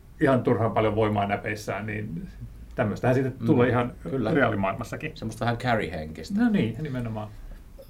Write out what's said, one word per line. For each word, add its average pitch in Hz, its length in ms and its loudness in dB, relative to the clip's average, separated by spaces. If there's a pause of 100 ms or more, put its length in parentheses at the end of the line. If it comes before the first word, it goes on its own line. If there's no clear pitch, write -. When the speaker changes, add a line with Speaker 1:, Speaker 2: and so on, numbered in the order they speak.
(220)
Speaker 1:
ihan 131 220 4
turhan 113 280 4
paljon 110 240 2
voimaa 107 320 2
näpeissään, 101 580 -4
niin 110 420 -6 (480)
tämmöistähän 120 400 2
sitten 131 240 0
Speaker 2:
Mm, 113 60 -4
Speaker 1:
tulee 120 240 6
ihan 123 240 0 (160)
Speaker 2:
kyllä. 127 240 0
Speaker 1:
reaalimaailmassakin. 107 840 0
Speaker 2:
Semmoista 110 300 -6
vähän 120 120 0
Carrie-henkistä. 87 840 -2
Speaker 1:
No 240 60 6
niin, 123 320 2
nimenomaan. 117 460 -6 (640)